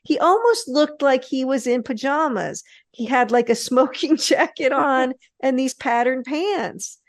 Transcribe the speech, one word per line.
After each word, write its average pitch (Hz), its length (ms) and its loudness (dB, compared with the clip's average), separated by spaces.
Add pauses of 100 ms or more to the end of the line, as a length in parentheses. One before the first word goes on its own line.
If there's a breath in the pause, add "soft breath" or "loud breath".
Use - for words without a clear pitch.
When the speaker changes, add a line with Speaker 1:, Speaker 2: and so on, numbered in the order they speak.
Speaker 1:
he 302 160 0
almost 453 500 2
looked 302 320 0
like 262 240 2
he 262 180 -4
was 262 240 -2
in 240 160 0
pajamas. 254 800 -4 (280 soft breath)
He 233 140 -8
had, 240 260 0
like, 240 180 2
a 233 60 2
smoking 262 600 0
<laughs> - 140 -4
jacket 285 400 0
on 262 440 0 (120)
Speaker 2:
<laughs> - 140 -20
Speaker 1:
and 262 180 2
these 262 140 -2
patterned 247 500 0
pants. 294 760 -4 (120)